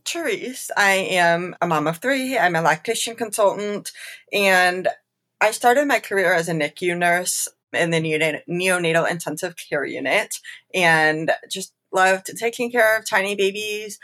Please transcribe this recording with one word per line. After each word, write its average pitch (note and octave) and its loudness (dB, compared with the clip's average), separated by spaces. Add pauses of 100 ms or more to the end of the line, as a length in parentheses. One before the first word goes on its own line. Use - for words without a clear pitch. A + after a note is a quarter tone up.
Therese. C4 -6
I G3+ 4
am F3+ 2
a E3+ 0
mom D3+ 0
of E3 -2
three. C4 -2
I'm F3+ 2
a E3 0
lactation A3+ -2
consultant. G#3 -2 (380)
And F#3 2 (520)
I G#3+ 4
started C4 4
my A#3 2
career F#3 2
as E3+ 0
a E3 0
nicu D#3+ -2
nurse F3 0 (260)
in E3+ 0
the E3 2
neonat-, D#3 -2
neonatal E3+ 0
intensive E3+ -6 (140)
care C#3+ -4
unit C3+ -2 (360)
and D#3+ 2 (200)
just - -10 (180)
loved F#3+ 2
taking A#3+ -4
care A3 4
of G#3+ -6
tiny G3+ -2
babies, G#3 -4